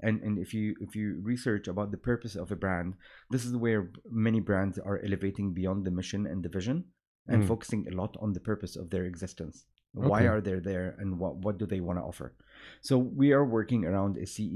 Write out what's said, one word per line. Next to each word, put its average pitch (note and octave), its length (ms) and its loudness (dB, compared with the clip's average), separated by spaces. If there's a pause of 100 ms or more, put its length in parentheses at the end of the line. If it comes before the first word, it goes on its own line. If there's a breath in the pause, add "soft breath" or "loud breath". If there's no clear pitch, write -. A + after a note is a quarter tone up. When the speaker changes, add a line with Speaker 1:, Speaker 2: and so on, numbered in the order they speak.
Speaker 1:
and, A2 220 0
and G#2 180 -2
if F#2 120 -8
you, G#2+ 280 -2
if G2+ 160 -10
you G#2 260 -4
research A2+ 460 -2
about G2+ 240 -2
the G2 60 -4
purpose A#2+ 360 -2
of F2+ 160 -6
a G2+ 60 -4
brand, F#2 380 -2 (360 soft breath)
this B2 140 0
is B2 120 -2
where A2 360 2 (180)
many A2+ 300 4
brands F#2+ 360 2
are G2 280 -2
elevating G2 500 0
beyond F#2 300 0
the F#2 80 0
mission F#2+ 340 -2
and F2 160 -4
the F2 60 -4
vision A#2+ 360 -2 (440)
and A2+ 160 6
Speaker 2:
Mm. - 20 4
Speaker 1:
focusing G#2+ 400 0
a F#2 80 -4
lot F#2 260 -2
on G#2+ 120 0
the F2+ 80 -2
purpose G2+ 340 -4
of F2 160 -10
their F#2 140 0
existence. F2 600 -8 (260)
Why G2+ 280 4
Speaker 2:
Okay. A#2+ 60 8
Speaker 1:
are G#2+ 140 4
they F#2+ 180 0
there, F#2 400 -2
and F#2+ 220 -2
what, E2+ 240 -2
what G2+ 140 0
do G#2 80 -2
they F#2+ 140 -2
wanna F2 240 -2
offer? - 300 -10 (460 loud breath)
So C3 180 4
we C3+ 340 6
are C#3+ 120 6
working A2+ 420 2
around G2 320 2
a F#2+ 80 -6
C - 100 -12 (200)